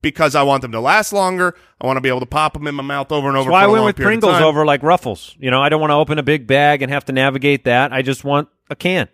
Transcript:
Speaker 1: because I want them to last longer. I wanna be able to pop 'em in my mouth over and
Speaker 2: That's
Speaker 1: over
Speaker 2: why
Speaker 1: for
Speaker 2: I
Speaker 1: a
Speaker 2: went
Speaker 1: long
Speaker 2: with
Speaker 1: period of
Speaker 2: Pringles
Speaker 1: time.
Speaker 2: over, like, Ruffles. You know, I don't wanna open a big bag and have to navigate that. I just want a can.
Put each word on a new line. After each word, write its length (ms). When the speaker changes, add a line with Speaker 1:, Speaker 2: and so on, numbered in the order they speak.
Speaker 1:
because 340
I 80
want 200
them 100
to 80
last 320
longer. 420
I 60
wanna 140
be 80
able 120
to 60
pop 300
'em 100
in 80
my 80
mouth 300
over 160
and 80
Speaker 2:
That's 60
Speaker 1:
over 80
Speaker 2:
why 100
Speaker 1:
for 40
Speaker 2:
I 20
Speaker 1:
a 40
Speaker 2:
went 100
Speaker 1:
long 80
Speaker 2:
with 80
Speaker 1:
period 100
of 60
Speaker 2:
Pringles 160
Speaker 1:
time. 100
Speaker 2:
over, 160
like, 180
Ruffles. 560
You 120
know, 100
I 80
don't 140
wanna 160
open 200
a 40
big 240
bag 340
and 100
have 160
to 60
navigate 520
that. 280
I 80
just 240
want 240
a 60
can. 380